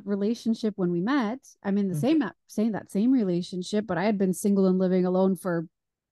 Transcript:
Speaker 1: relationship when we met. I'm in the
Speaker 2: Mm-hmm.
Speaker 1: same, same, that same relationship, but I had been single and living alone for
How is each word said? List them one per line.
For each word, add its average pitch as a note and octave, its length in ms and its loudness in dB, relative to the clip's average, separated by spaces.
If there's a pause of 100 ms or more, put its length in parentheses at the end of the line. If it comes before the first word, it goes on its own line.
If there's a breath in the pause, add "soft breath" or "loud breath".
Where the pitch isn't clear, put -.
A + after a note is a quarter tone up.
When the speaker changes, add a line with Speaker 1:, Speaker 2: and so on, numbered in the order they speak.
Speaker 1:
relationship G#3+ 680 -2
when F3+ 160 0
we F3 100 0
met. B3 380 -2 (240)
I'm G3+ 160 0
in G3+ 80 0
the F3 80 -2
Speaker 2:
Mm-hmm. C4+ 260 2
Speaker 1:
same, G#3+ 100 -4 (140)
same, A3 280 -2
that - 180 -10
same A3 200 2
relationship, F#3+ 760 -2
but F3+ 100 -2
I F3 60 0
had G#3 160 0
been F#3+ 140 2
single G3 340 2
and F#3 100 4
living F#3 300 2
alone F#3 300 2
for E3+ 300 -4 (440)